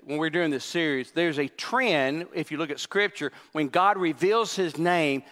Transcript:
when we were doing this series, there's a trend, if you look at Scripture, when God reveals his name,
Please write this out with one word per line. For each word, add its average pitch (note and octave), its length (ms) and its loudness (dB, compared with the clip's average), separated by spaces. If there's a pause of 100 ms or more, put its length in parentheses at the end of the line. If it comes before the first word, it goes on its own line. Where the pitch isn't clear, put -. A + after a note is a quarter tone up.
when D3 140 -6
we D#3+ 80 0
were D#3 40 -2
doing D#3+ 220 0
this B2+ 120 -4
series, D3 460 -2
there's D#3+ 280 0
a C#3+ 100 0
trend, E3+ 840 0
if D#3 200 -6
you D3 60 -4
look D3+ 120 -4
at C#3 80 -6
Scripture, F#3+ 540 -2 (180)
when D3+ 180 -2
God F#3+ 280 4
reveals F#3 580 0
his F3 240 -2
name, D#3 540 2